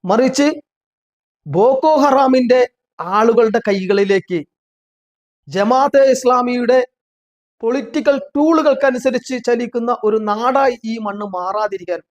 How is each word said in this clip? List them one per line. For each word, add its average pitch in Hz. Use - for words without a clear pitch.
മറിച്ച് 262
ബോക്കോ 254
ഹറാമിന്റെ 262
ആളുകളുടെ 220
കൈകളിലേക്ക്, 196
ജമാഅത്തെ 254
ഇസ്ലാമിയുടെ 247
പൊളിറ്റിക്കൽ 277
ടൂളുകൾക്കനുസരിച്ച് 277
ചലിക്കുന്ന 240
ഒരു 220
നാടായി 247
ഈ 220
മണ്ണ് 208
മാറാതിരിക്കാൻ 185